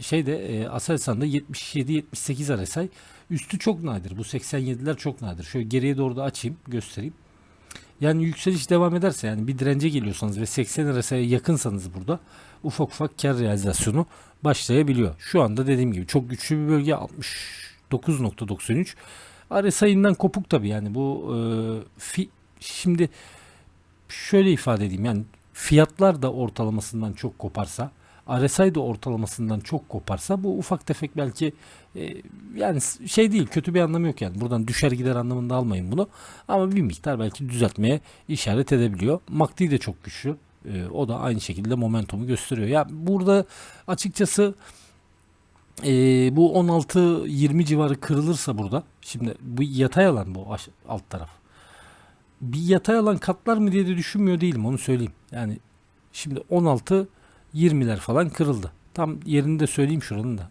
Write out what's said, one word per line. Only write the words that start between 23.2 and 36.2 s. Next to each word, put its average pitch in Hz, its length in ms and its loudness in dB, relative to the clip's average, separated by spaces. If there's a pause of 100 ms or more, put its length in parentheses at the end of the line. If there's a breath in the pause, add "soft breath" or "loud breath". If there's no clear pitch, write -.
şöyle 196 420 4
ifade 113 340 2
edeyim, 95 200 -2
yani 110 180 0 (300)
fiyatlar 156 680 4
da 131 120 0
ortalamasından 110 800 -2
çok - 260 -8
koparsa, 110 520 -6 (380 soft breath)
R 127 180 2
S 190 200 4
I 175 80 2
de 156 40 0
ortalamasından 110 800 -2
çok - 300 -6
koparsa 185 540 -4
bu 190 140 -2
ufak 185 280 -4
tefek - 320 -4
belki, 147 360 -2 (420 loud breath)
e, - 180 -8 (420)
yani 175 260 0
s-, - 260 -6
şey 220 240 4
değil, 190 160 2
kötü 170 260 -2
bir 180 80 4
anlamı 165 260 0
yok - 140 -4
yani. 98 200 -4
Buradan 117 260 0
düşer 127 240 2
gider 123 240 0
anlamında 120 400 -2
almayın 101 360 -2
bunu. 185 180 0 (380 loud breath)